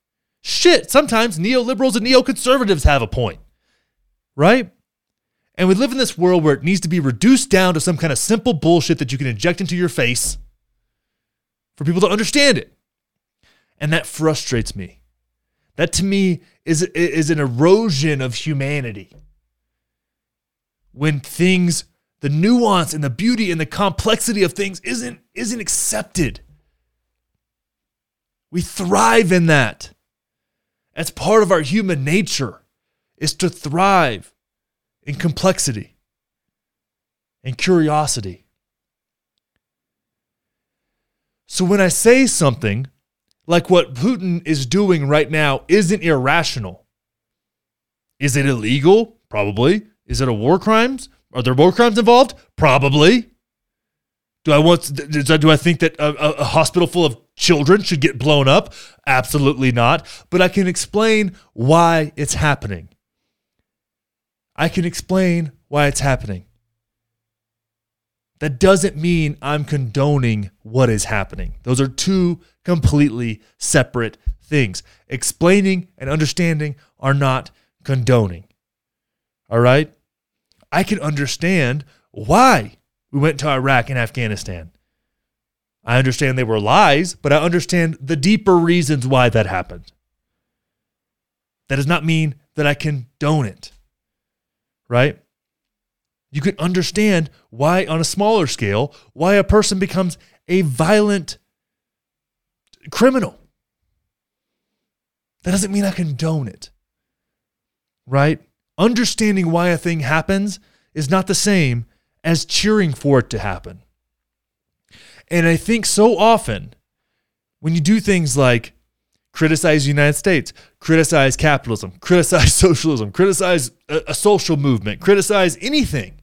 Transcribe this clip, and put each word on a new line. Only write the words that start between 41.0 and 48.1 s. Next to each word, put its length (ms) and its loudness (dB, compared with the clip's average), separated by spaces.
So 140 -2
when 160 2
I 80 2
say 380 4
something 600 -2
like 240 0
what 240 2
Putin 540 -2
is 180 -2
doing 440 0
right 200 0
now 380 -2
isn't 340 2
irrational, 840 -2